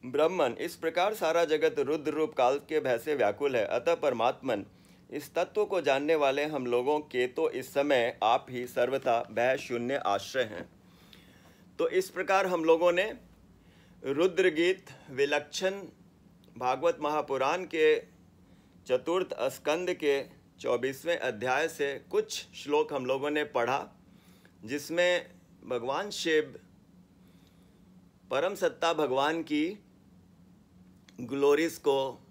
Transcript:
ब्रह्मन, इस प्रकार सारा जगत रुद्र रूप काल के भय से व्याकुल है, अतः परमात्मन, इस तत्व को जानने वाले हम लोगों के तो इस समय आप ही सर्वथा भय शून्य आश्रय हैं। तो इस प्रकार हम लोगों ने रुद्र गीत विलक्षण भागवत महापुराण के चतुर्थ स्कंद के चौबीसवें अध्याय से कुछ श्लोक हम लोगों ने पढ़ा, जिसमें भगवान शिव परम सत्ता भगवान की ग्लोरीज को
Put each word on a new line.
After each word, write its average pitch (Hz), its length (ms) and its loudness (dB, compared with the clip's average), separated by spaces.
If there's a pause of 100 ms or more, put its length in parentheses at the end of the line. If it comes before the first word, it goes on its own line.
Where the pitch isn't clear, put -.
ब्रह्मन, 147 460 2
इस - 240 -8
प्रकार 175 380 -2
सारा 170 300 2
जगत 156 340 2
रुद्र 147 340 -2
रूप 151 220 -2
काल 131 240 4
के 151 220 -2
भय 127 180 0
से 147 160 -4
व्याकुल 123 420 0
है, 107 80 2
अतः 123 300 0
परमात्मन, 123 680 0 (460)
इस 143 240 -12
तत्व 185 300 -2
को 196 160 -2
जानने 143 340 2
वाले 147 300 2
हम 147 220 -4
लोगों 123 340 2
के 127 260 -2
तो 160 240 -2
इस 131 240 -10
समय 139 480 2
आप 117 280 2
ही 123 160 -6
सर्वथा 127 640 0
भय 123 280 0
शून्य 120 360 -4
आश्रय 101 480 -2
हैं। 98 260 -6 (1080)
तो 165 100 2
इस 185 220 0
प्रकार 190 360 2
हम 175 180 0
लोगों 165 280 6
ने 202 220 0 (920)
रुद्र 170 440 2
गीत 175 360 0 (260)
विलक्षण 147 600 -2 (880)
भागवत 135 420 0
महापुराण 147 640 0
के 156 380 2 (840)
चतुर्थ 165 540 -2
स्कंद 165 540 -2
के 139 300 0 (360)
चौबीसवें 131 580 -2
अध्याय 127 500 -2
से 139 420 -6
कुछ 175 440 -4
श्लोक 151 380 0
हम 131 140 -4
लोगों 135 240 0
ने 151 140 0
पढ़ा, 135 440 -2 (760)
जिसमें 165 680 0 (360)
भगवान 131 440 -4
शिव 151 500 0 (1700)
परम 165 240 -2
सत्ता 170 380 0
भगवान 151 500 0
की 156 360 -2 (1400)
ग्लोरीज 143 560 2
को 135 540 0